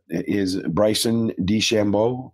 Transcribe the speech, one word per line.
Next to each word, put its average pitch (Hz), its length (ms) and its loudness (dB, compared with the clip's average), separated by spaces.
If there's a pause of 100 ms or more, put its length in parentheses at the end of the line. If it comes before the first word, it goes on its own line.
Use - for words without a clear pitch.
is 95 480 -2 (100)
Bryson 107 640 2 (100)
DeChambeau. 107 920 0